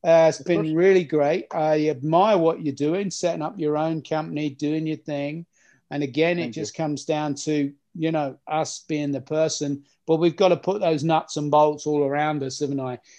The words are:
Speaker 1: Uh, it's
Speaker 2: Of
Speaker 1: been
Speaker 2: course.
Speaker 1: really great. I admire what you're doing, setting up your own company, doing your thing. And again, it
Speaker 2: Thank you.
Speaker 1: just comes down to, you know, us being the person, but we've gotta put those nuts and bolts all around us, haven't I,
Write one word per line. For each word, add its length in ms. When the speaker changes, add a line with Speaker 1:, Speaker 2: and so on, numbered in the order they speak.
Speaker 1:
Uh, 220
it's 120
Speaker 2:
Of 40
Speaker 1:
been 180
Speaker 2:
course. 120
Speaker 1:
really 300
great. 460
I 380
admire 480
what 260
you're 120
doing, 360
setting 300
up 180
your 200
own 240
company, 480
doing 360
your 120
thing. 480
And 120
again, 360
it 40
Speaker 2:
Thank 140
you. 60
Speaker 1:
just 140
comes 300
down 280
to, 260
you 180
know, 240
us 400
being 260
the 100
person, 600
but 100
we've 200
gotta 220
put 240
those 220
nuts 340
and 120
bolts 360
all 180
around 380
us, 180
haven't 200
I, 180